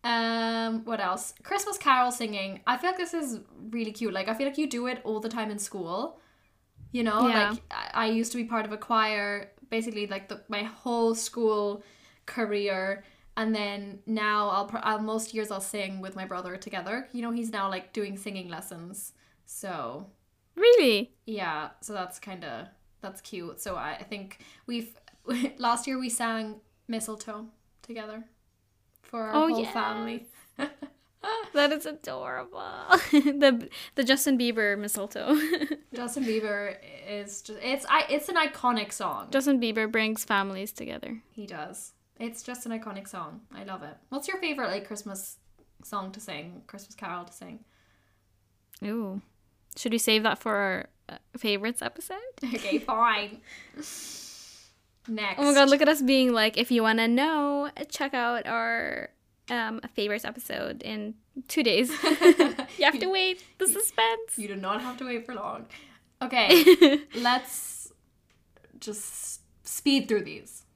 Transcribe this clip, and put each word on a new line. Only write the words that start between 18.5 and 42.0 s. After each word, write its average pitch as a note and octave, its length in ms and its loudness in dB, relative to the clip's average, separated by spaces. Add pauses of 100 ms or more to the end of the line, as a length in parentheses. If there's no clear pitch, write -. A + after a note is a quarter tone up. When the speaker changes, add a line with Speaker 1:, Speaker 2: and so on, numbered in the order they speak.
Speaker 1:
So. D#3+ 640 -10 (480)
Speaker 2:
Really? E4 580 8 (140)
Speaker 1:
Yeah. E3+ 420 -6 (120)
So G#3+ 120 -12
that's F3+ 240 -8
kinda, E3 540 -12 (300)
that's F#3+ 200 -14
cute. F3 400 -12
So F#3 140 -8
I, C#3+ 240 -8
I - 40 -16
think G3 360 -14 (260)
we've, A#3 320 -8 (300)
<laughs> B3+ 320 -2
last A#3+ 260 0
year C4 140 -4
we B3+ 100 -4
sang A3 500 -4 (280)
Mistletoe A3 580 -8 (380)
together A3 400 -12 (800)
for A#3 200 -8
our A3 120 -4
Speaker 2:
Oh, D#4 140 6
Speaker 1:
whole A3+ 120 2
Speaker 2:
yes. A3+ 120 -4
Speaker 1:
family. A3+ 520 -4 (320)
<laughs> D4 100 -4 (840)
Speaker 2:
That C#4+ 200 4
is D4+ 120 -4
adorable. - 760 -10
<laughs> - 500 2
The, C#4 560 6 (280)
the C#4 100 0
Justin C4+ 340 4
Bieber G#3+ 400 2
mistletoe. G#3 560 0 (300)
<laughs> - 280 -10
Speaker 1:
Justin A#3+ 300 -6
Bieber G#3 540 -2 (300)
is G3+ 340 -10
just, G#3+ 200 -14
it's, C4+ 280 -4
I, D4 200 6
it's D4 200 -2
an F4 80 -4
iconic B3 560 0
song. F3 380 -6
Speaker 2:
Justin C4+ 280 2
Bieber A3 320 0
brings A3 320 0
families G3 480 -2
together. - 580 -10
Speaker 1:
He G#3 160 -16
does. F3 460 -12 (280)